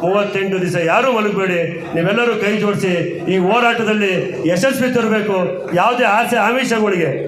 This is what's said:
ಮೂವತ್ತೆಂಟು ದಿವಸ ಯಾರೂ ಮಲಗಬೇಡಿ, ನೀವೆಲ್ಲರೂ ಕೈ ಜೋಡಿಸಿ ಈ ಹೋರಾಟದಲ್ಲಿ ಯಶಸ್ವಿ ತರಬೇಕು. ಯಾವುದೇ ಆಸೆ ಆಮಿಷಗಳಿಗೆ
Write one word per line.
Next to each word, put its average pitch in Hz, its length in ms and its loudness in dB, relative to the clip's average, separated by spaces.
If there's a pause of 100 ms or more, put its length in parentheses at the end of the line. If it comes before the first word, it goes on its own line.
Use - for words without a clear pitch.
ಮೂವತ್ತೆಂಟು 190 580 0
ದಿವಸ 175 160 -2 (140)
ಯಾರೂ 240 240 2
ಮಲಗಬೇಡಿ, 190 440 0 (340)
ನೀವೆಲ್ಲರೂ 214 380 0 (100)
ಕೈ 208 80 0 (120)
ಜೋಡಿಸಿ 190 300 0 (400)
ಈ 190 120 2
ಹೋರಾಟದಲ್ಲಿ 214 680 2 (400)
ಯಶಸ್ವಿ 254 460 0
ತರಬೇಕು. 214 400 0 (440)
ಯಾವುದೇ 240 240 2 (120)
ಆಸೆ 233 200 0 (120)
ಆಮಿಷಗಳಿಗೆ 214 640 0 (180)